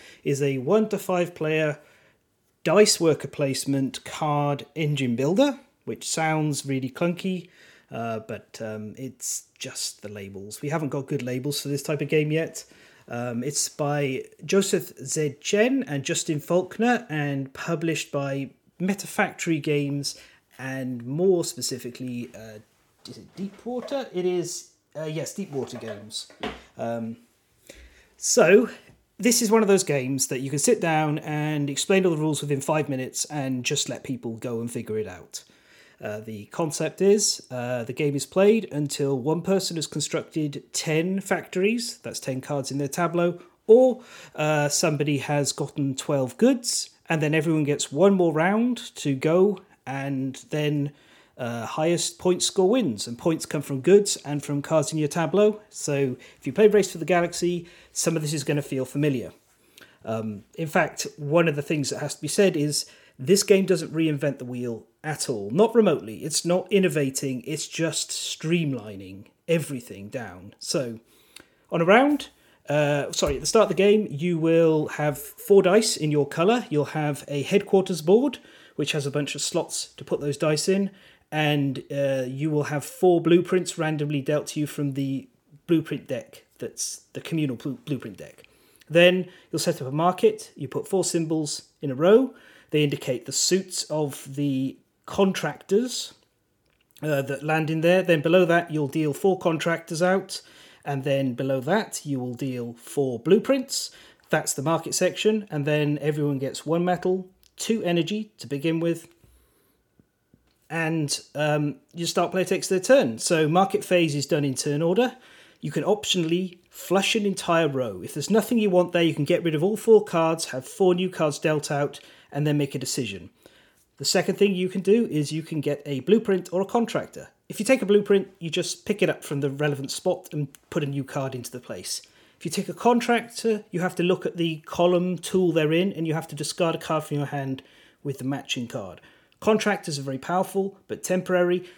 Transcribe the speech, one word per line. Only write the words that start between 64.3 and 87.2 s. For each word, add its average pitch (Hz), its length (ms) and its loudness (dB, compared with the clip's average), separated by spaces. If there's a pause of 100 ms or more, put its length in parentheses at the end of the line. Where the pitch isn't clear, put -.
the 131 80 -12
wheel 123 400 -8 (160)
at 139 280 -6
all. 101 200 -4
Not 220 240 2
remotely. 147 500 2
It's - 200 -4
not 180 260 0
innovating. 143 760 0
It's 151 200 -6
just - 440 -4
streamlining 107 1160 -4 (220)
everything 127 600 -4
down. 101 480 -12
So 120 420 -4 (720)
on 170 80 0
a 165 60 4
round, 269 420 6 (400)
uh, 143 440 0
sorry, 147 240 0
at - 40 -6
the 156 60 -6
start 214 180 6
of - 60 2
the 175 40 0
game, 208 360 4
you 165 280 -2
will 160 500 4
have 147 300 -2
four - 440 4
dice 214 340 4
in 156 140 0
your 143 180 2
colour. 220 400 2
You'll 147 180 0
have 147 420 -4
a 143 140 -4
headquarters 185 600 2
board, 233 360 4 (380)
which 147 160 -2
has 143 140 -2
a 139 40 -2
bunch 143 240 -4
of 139 60 -10
slots - 560 -4
to - 80 -16
put - 160 -2
those 143 160 -4
dice 156 320 0
in. 190 220 0 (420)
And, 147 580 0
uh, 135 360 0
you 139 240 -4
will 147 140 0
have 147 200 -4
four 175 380 4
blueprints 170 560 2
randomly 147 420 -2
dealt 147 280 -2
to 151 120 -6
you 147 60 -2
from 143 260 -4
the 135 360 -4 (380)
blueprint 160 420 0
deck. - 360 -10 (140)
That's - 440 -10 (120)
the 131 60 -10